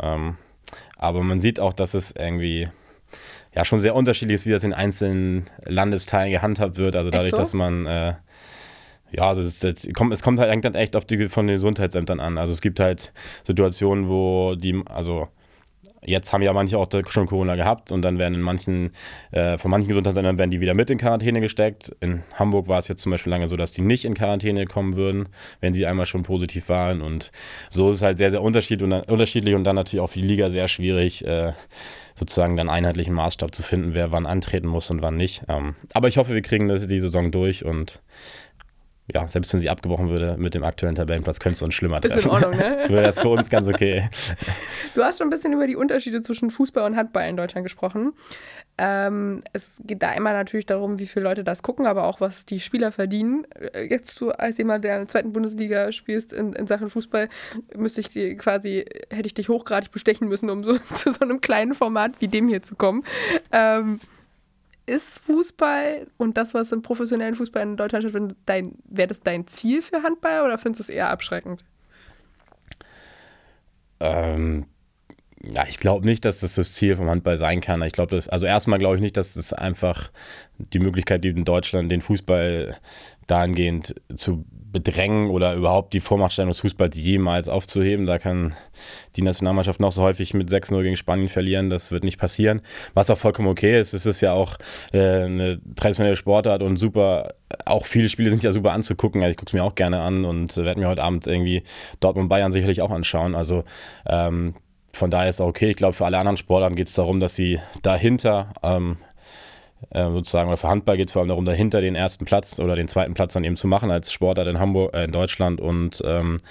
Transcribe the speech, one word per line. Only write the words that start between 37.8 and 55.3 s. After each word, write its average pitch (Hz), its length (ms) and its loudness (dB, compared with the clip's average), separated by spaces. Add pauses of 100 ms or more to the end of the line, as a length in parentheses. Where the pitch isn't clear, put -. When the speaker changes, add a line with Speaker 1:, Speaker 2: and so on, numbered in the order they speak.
Speaker 1:
ja, 85 160 -2
selbst 87 240 -4
wenn 92 80 4
sie 82 80 0
abgebrochen 87 400 0
würde 85 300 0
mit 87 160 -2
dem 76 100 -2
aktuellen 85 300 -2
Tabellenplatz, 80 440 -2
könnte 87 180 0
es - 60 -6
uns 80 120 -2
schlimmer 82 240 0
Speaker 2:
Ist - 60 0
in - 60 2
Speaker 1:
treffen. - 200 2
Speaker 2:
Ordnung, - 220 4
ne? 277 320 0
Speaker 1:
<laughs> - 40 0
Wäre 104 140 6
das 104 180 4
für 117 80 4
uns 117 220 2
ganz 104 180 4
okay. 98 400 2 (840)
Speaker 2:
Du 233 80 4
hast 359 160 2
schon 320 80 0
ein 285 40 0
bisschen 311 220 0
über 285 140 2
die 262 100 -2
Unterschiede 247 460 0
zwischen 226 260 -2
Fußball 247 380 0
und 220 100 -2
Handball 220 320 -2
in 175 80 -4
Deutschland 175 300 -4
gesprochen. 214 480 -4 (640)
Ähm, 202 640 -2 (100)
es - 320 -10
geht 208 180 -8
da - 60 2
einmal 214 240 0
natürlich 202 320 -4
darum, 202 340 -2
wie 196 80 -8
viele 196 180 -4
Leute 190 200 -2
das 180 180 -4
gucken, 247 220 -2
aber 196 220 0
auch, 190 160 -4
was 190 240 -4
die 190 140 -6
Spieler 233 320 -2
verdienen. 214 540 -2 (280)
Äh, 95 160 -6
jetzt 247 320 -4
du 233 80 0
als 226 260 -2
jemand, 214 280 0
der 202 100 -2
in 202 80 -4
der 202 60 -10
zweiten 220 260 -2